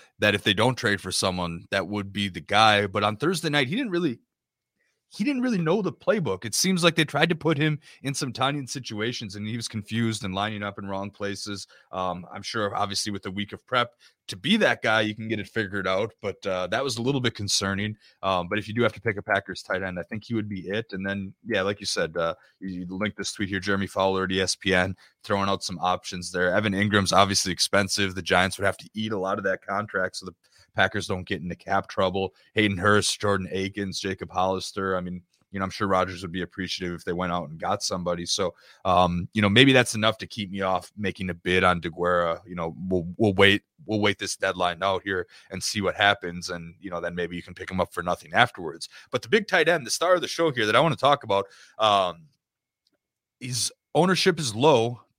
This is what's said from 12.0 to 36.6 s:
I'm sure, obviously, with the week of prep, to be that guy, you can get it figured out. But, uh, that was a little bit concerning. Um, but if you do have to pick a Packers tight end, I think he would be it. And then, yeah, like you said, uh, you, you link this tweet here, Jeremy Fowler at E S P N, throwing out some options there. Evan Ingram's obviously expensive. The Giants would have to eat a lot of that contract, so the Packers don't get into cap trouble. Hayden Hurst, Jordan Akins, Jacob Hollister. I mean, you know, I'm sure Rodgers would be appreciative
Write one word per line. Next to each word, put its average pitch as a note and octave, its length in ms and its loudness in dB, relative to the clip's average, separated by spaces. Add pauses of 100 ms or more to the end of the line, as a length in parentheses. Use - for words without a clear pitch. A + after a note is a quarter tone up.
I'm G#2 100 -12
sure, G#2 320 -4
obviously, G2+ 380 -2
with G2 100 -8
the G2+ 80 -8
week G2+ 220 -8
of - 140 -14
prep, B2 260 0 (360)
to - 80 -10
be D3 200 2
that D3+ 240 2
guy, A2 220 4
you G#2+ 120 -2
can A2 140 -8
get G#2+ 120 -2
it G2 80 -10
figured G2+ 380 -4
out. F#2+ 360 0
But, - 240 -6
uh, F#2 220 -2
that A2 140 0
was C3 140 -4
a A#2 60 -4
little C3+ 180 0
bit B2 140 0
concerning. G2+ 640 -2 (260)
Um, F2+ 260 0
but G2+ 80 -2
if G#2 120 -4
you G#2+ 40 -8
do A2+ 80 0
have A2+ 140 2
to G2+ 60 -18
pick G2+ 180 -2
a G2+ 40 -6
Packers G2 400 -2
tight F#2+ 200 -4
end, F2+ 160 -6
I E2+ 60 -6
think A2 200 -12
he - 80 -10
would G#2+ 160 -2
be G2 120 -8
it. G2+ 320 -6
And F#2+ 120 -6
then, G2 300 -4 (100)
yeah, G#2 160 0
like G2+ 200 0
you G2 60 -10
said, E2 300 -2
uh, E2 180 0 (260)
you, F#2+ 80 -8
you F2+ 200 -6
link G2 280 -4
this - 160 -6
tweet G2 180 -6
here, F#2+ 100 -2
Jeremy G2 280 -2
Fowler F#2+ 360 2
at F#2 80 -2
E F#2+ 80 2
S F#2 160 0
P F#2+ 160 0
N, F#2 240 2 (280)
throwing G2 260 0
out F#2+ 140 -2
some F2+ 160 -6
options F2+ 520 -2
there. F2+ 220 2
Evan G#2 180 2
Ingram's G2 400 4
obviously F#2+ 400 4
expensive. G2 640 0
The F#2 80 -6
Giants F#2 340 2
would F#2+ 80 -4
have F#2+ 140 0
to E2+ 160 -20
eat A2 180 -4
a G#2 60 -2
lot F#2+ 180 -2
of G2 80 -4
that F#2+ 160 0
contract, G2 560 -4
so - 80 -12
the F2+ 100 -12 (400)
Packers F#2+ 320 0
don't F#2 200 -4
get F2 160 -6
into F2 140 -6
cap F#2+ 320 -2
trouble. F#2+ 460 0 (200)
Hayden G#2 240 2
Hurst, G#2 420 4
Jordan G2 300 0
Akins, G2 500 -6
Jacob F#2+ 300 -6
Hollister. F#2+ 680 -2
I F2+ 40 -2
mean, F2+ 220 -8 (280)
you G2 80 -8
know, F#2+ 60 -2
I'm F#2 60 -2
sure G#2 160 -2
Rodgers F#2 360 0
would F2+ 100 -8
be F#2 80 -4
appreciative F2 540 -6